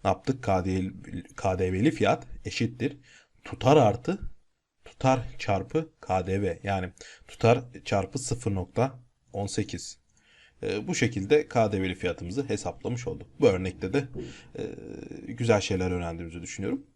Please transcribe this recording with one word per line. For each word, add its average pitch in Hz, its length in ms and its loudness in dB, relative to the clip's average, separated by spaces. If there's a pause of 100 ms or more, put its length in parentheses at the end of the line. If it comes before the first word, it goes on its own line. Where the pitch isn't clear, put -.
Ne 98 60 4
yaptık? 127 340 -2
K 92 220 2
D 92 100 0
V, 95 160 -2 (440)
K 95 240 -2
D 92 140 2
V'li 113 180 4
fiyat 113 360 2 (180)
eşittir - 520 -2 (460)
tutar 135 340 4
artı 127 420 4 (680)
tutar 131 520 0
çarpı 131 520 -2 (120)
K 92 260 0
D 98 140 0
V. 90 220 -2
Yani 95 260 -2 (380)
tutar 117 360 4 (220)
çarpı 101 340 0
sıfır - 340 -4
nokta 113 460 -2 (340)
on 101 140 -4
sekiz. - 520 -6 (640)
E, - 240 -2
bu 180 80 -2
şekilde 127 520 2
K 110 240 2
D 98 100 0
V'li 92 140 0
fiyatımızı 90 540 -4
hesaplamış 110 580 -4
olduk. - 200 -8 (120)
Bu 139 80 8
örnekte 92 460 0
de, 139 140 2 (500)
e, - 60 -6 (680)
güzel 113 280 4
şeyler 90 300 0
öğrendiğimizi 85 500 -4
düşünüyorum. 104 540 -6